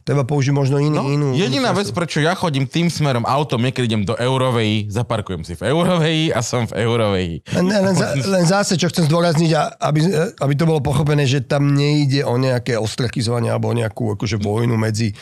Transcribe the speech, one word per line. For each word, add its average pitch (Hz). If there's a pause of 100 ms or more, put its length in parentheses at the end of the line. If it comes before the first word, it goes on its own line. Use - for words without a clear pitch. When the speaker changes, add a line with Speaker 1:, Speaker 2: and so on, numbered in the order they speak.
Speaker 1:
treba 143
použiť 139
možno 139
iný, 147
Speaker 2:
No, 131
Speaker 1:
inú, 143
Speaker 2:
jediná 233
Speaker 1:
inú 180
Speaker 2:
vec, 202
Speaker 1:
cestu. -
Speaker 2:
prečo 170
ja 151
chodím 139
tým 170
smerom 135
autom, 135
je, 127
keď 131
idem 107
do 90
Eurovej, 117
zaparkujem 101
si 87
v 95
Eurovej 165 (120)
a 117
som 117
v -
Eurovej. 104 (240)
Speaker 1:
Len, 175
len 196
za-, - (120)
Speaker 2:
<laughs> 196
Speaker 1:
len 185
zase, 196
čo 175
chcem 165
zdôrazniť, 165
a-, 151 (100)
aby, 156 (360)
aby 143
to 151
bolo 160
pochopené, 147
že 135
tam 143
nejde 143
o 120
nejaké 127
ostrakizovanie 113
alebo 113
o 113
nejakú, 113
akože, 113
vojnu 110
medzi 110 (100)